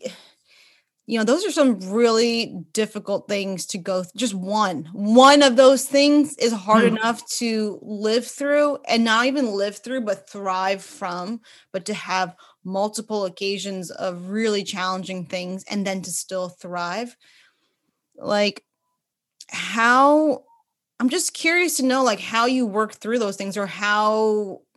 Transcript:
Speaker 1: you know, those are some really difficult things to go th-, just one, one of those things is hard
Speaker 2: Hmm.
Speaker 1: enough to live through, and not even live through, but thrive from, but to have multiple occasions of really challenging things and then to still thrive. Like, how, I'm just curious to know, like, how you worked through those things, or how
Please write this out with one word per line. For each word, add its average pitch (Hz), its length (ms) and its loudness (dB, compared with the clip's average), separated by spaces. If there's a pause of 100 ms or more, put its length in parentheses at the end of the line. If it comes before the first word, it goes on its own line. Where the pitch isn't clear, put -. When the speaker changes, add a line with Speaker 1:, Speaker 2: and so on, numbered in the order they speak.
(1080)
Speaker 1:
you 226 120 -2
know, 214 60 0
those 311 220 2
are 339 60 -4
some 262 260 4
really 226 960 0
difficult 214 560 -6
things 196 380 -4
to - 120 -8
go 185 240 -4
th-, 175 140 -14
just 214 180 -4
one, 185 580 -2
one 254 500 8
of 262 120 6
those 262 300 6
things 294 520 4
is 233 160 0
hard 214 300 2
Speaker 2:
Hmm. 226 140 2
Speaker 1:
enough 226 280 -2 (140)
to 220 420 -4
live 214 460 -2
through, 285 520 0 (100)
and 233 160 2
not 226 220 2
even 262 280 -2
live 202 240 -4
through, 262 220 -8
but 202 280 -6
thrive 190 540 -4
from, 185 580 -10 (320)
but 185 140 -6
to 214 80 -6
have 185 400 -4 (300)
multiple 208 600 -4
occasions 190 680 -8
of 180 380 -8
really 208 340 -2
challenging 185 640 -6
things 185 440 -8
and 202 160 -4
then 190 160 -4
to 180 80 -12
still 180 380 -8
thrive. 175 680 -8 (1000)
Like, 208 480 -2 (840)
how, 254 960 2 (560)
I'm 254 80 2
just 320 260 -2
curious 339 440 0
to 262 60 -2
know, 262 200 2
like, 214 160 2
how 220 260 0
you 254 180 2
worked 214 340 -4
through 226 200 -2
those 196 180 -2
things, 196 200 -8
or 202 100 -4
how 208 960 0 (160)